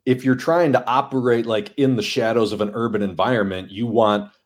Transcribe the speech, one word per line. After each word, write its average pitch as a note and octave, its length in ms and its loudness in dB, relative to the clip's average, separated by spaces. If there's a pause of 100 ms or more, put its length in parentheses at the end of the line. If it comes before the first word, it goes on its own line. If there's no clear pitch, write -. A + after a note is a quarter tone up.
if B2+ 180 0
you're C3 80 4
trying E3 400 0
to B2 140 0
operate, B2 580 0
like, G#2+ 320 -2
in C3 180 2
the G#2+ 60 0
shadows A2+ 500 0
of G#2 100 -4
an G#2 120 -2
urban A2 300 -2
environment, F#2+ 640 -2
you G2+ 160 -8
want G#2+ 460 2 (140)